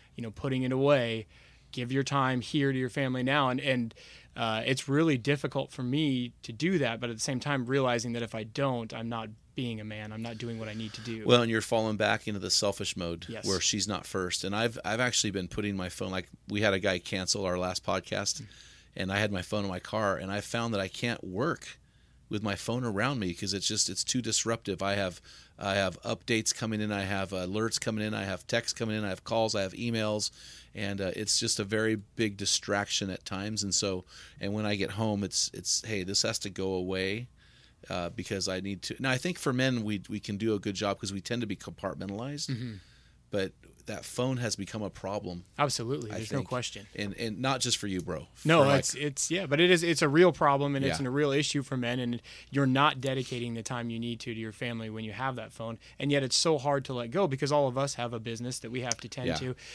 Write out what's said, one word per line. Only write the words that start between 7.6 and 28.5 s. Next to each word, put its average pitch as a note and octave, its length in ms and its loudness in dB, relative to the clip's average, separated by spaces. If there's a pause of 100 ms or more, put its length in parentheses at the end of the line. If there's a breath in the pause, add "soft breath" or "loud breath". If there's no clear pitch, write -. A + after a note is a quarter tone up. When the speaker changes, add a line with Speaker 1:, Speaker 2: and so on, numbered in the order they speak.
Speaker 1:
realizing B2 460 2
that A#2 100 -2
if A2 120 -6
I A2 100 -4
don't, A#2+ 500 -2
I'm A2+ 140 -4
not A2+ 200 -4 (280)
being A#2 240 -4
a G#2 40 -10
man, G#2+ 280 -8
I'm A2 100 -8
not A#2 160 -8
doing A#2 220 -6
what A2 80 -6
I G#2+ 60 -8
need A2 200 -6
to A#2 60 -12
do. A2 260 -6
Speaker 2:
Well, A#2+ 160 8
and A2+ 80 2
you're A2 100 4
falling A2 360 2
back G#2+ 320 2
into G#2 100 -4
the F#2 120 -4
selfish - 460 2
mode E2+ 320 -4
Speaker 1:
Yes. A2 160 -6
Speaker 2:
where F#2+ 160 2
she's G2 280 0
not G2 180 -4
first. F2+ 380 -2
And G2 100 -2
I've, A2+ 300 0
I've A2 160 0
actually A2+ 320 2
been F#2 160 -2
putting G2+ 280 -2
my F2+ 120 -2
phone, F#2+ 240 -6
like, F#2+ 160 -4 (200)
we G#2 120 0
had G#2 120 6
a G2 60 2
guy F#2 220 2
cancel F#2+ 440 -2
our F2+ 140 2
last F2+ 260 -2
podcast, G2 580 -2
Speaker 1:
Mm. G#2+ 40 -14 (480 loud breath)
Speaker 2:
and F#2+ 180 -4
I G2+ 60 2
had G#2 140 2
my F2+ 100 -2
phone G#2 220 -2
in G2 60 -4
my F#2 100 -4
car, G#2 360 0
and F#2+ 140 -6
I G2+ 100 -2
found A#2 340 -2
that G2 60 2
I F#2+ 60 -2
can't - 380 -4
work A#2 540 -4 (500 soft breath)
with G#2+ 140 -4
my G2+ 120 0
phone B2 300 -2
around A#2 340 0
me F2+ 160 -2
'cause G2 200 -4
it's F#2 120 -2
just, G#2+ 240 2
it's - 140 -4
too B2+ 180 0
disruptive. G#2+ 600 0
I G2 120 2
have, F#2+ 260 -2 (380 loud breath)
I G2 160 0
have F#2+ 280 2
updates A2 520 0
coming A2 260 -2
in, G#2+ 120 -2
I G2+ 100 0
have F#2+ 280 -2
alerts G2 500 0
coming G#2+ 260 -2
in, G#2+ 80 -4
I G2+ 100 -2
have F#2+ 220 -6
texts - 320 0